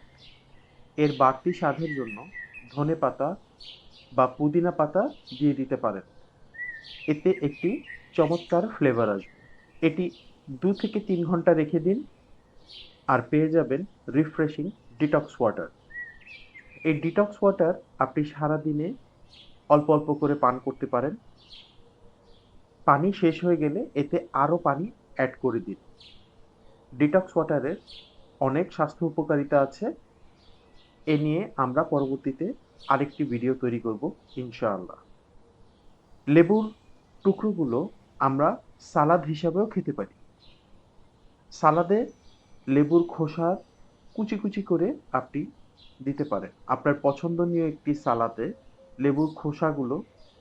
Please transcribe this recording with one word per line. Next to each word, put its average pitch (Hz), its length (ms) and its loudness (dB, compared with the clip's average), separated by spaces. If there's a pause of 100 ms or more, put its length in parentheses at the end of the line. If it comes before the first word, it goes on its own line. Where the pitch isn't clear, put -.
(960)
এর 147 200 2
বাড়তি 135 360 2
স্বাদের 151 420 -2
জন্য 117 320 -8 (440)
ধনে 147 240 0
পাতা 147 400 -2 (760)
বা 127 140 4
পুদিনা 165 440 0
পাতা 175 380 0 (300)
দিয়ে 143 140 2
দিতে 131 220 -4
পারেন, 110 260 -4 (1080)
এতে 151 220 0
একটি 175 540 -2 (300)
চমৎকার 170 540 0
ফ্লেভার 117 420 2
আসবে। 98 320 -6 (400)
এটি 165 280 0 (400)
দু 175 240 0
থেকে 208 260 -4
তিন 185 260 -2
ঘন্টা 170 280 2
রেখে 156 260 0
দিন, 196 240 0 (1040)
আর 127 220 4
পেয়ে 156 200 2
যাবেন 156 360 0 (280)
রিফ্রেশিং 151 580 0 (280)
ডিটক্স 151 420 0
ওয়াটার। 107 260 0 (1160)
এই 156 180 0
ডিটক্স 202 400 0
ওয়াটার 185 320 4 (260)
আপনি 147 260 0
সারাদিনে 151 680 -2 (760)
অল্প 147 200 6
অল্প 151 240 4
করে 147 220 0
পান 127 240 2
করতে 135 260 -6
পারেন। 131 300 -2 (1700)
পানি 160 280 4
শেষ 165 300 0
হয়ে 175 140 4
গেলে 151 280 -2 (100)
এতে 147 380 -2
আরও 147 240 2
পানি 165 340 -2 (240)
অ্যাড 131 160 0 (100)
করে 117 180 0
দিন। 95 160 -8 (1200)
ডিটক্স 151 420 2
ওয়াটারের 156 380 -2 (640)
অনেক 135 340 0
স্বাস্থ্য 156 320 -2
উপকারিতা 151 560 0
আছে, 196 300 -4 (1120)
এ 156 120 2
নিয়ে 151 400 -2
আমরা 131 260 0
পরবর্তীতে 139 720 -2 (340)
আরেকটি 143 360 0
ভিডিও 123 300 -2
তৈরি 120 260 -2
করব 113 320 -4 (260)
ইনশাআল্লাহ। 113 600 -6 (1300)
লেবুর 185 440 4 (520)
টুকরোগুলো 180 640 0 (300)
আমরা 143 420 2 (180)
সালাদ 160 460 2
হিসাবেও 160 400 0
খেতে 190 260 -4
পারি। 98 220 -6 (1400)
সালাদে 170 540 4 (640)
লেবুর 147 360 4
খোসা 165 520 -2 (580)
কুচি 214 260 -4
কুচি 202 220 -4
করে 180 340 0 (160)
আপনি 143 340 -4 (580)
দিতে 143 200 -4
পারেন। 95 260 -6 (180)
আপনার 135 340 0
পছন্দনীয় 170 640 0
একটি 151 260 -4
সালাদে 120 600 -2 (460)
লেবুর 143 360 2
খোসাগুলো 147 680 -4 (380)